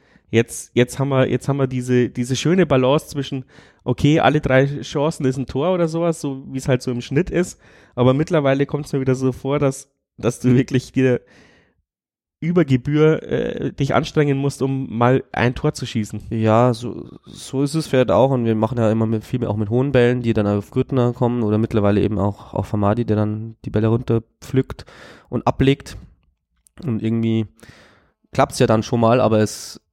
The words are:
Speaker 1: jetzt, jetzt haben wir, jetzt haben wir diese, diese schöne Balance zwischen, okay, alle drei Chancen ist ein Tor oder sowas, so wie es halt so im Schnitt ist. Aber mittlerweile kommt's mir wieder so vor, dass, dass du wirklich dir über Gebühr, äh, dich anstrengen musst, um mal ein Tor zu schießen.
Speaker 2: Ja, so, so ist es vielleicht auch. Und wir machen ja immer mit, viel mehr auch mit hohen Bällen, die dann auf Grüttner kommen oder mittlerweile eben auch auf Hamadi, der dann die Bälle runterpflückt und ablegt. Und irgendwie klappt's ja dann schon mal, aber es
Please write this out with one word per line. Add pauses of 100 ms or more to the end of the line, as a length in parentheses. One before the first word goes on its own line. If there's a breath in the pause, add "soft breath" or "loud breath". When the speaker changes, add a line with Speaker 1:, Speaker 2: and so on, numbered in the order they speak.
(320 soft breath)
Speaker 1:
jetzt,
jetzt
haben
wir,
jetzt
haben
wir
diese,
diese
schöne
Balance
zwischen, (380 soft breath)
okay,
alle
drei
Chancen
ist
ein
Tor
oder
sowas,
so
wie
es
halt
so
im
Schnitt
ist. (320 soft breath)
Aber
mittlerweile
kommt's
mir
wieder
so
vor,
dass, (260)
dass
du
wirklich
dir (1160 soft breath)
über
Gebühr,
äh,
dich
anstrengen
musst,
um
mal
ein
Tor
zu
schießen.
Speaker 2:
Ja,
so, (200)
so
ist
es
vielleicht
auch.
Und
wir
machen
ja
immer
mit,
viel
mehr
auch
mit
hohen
Bällen,
die
dann
auf
Grüttner
kommen
oder
mittlerweile
eben
auch
auf
Hamadi,
der
dann
die
Bälle
runterpflückt (440 loud breath)
und
ablegt. (880)
Und
irgendwie (880 soft breath)
klappt's
ja
dann
schon
mal,
aber
es (140)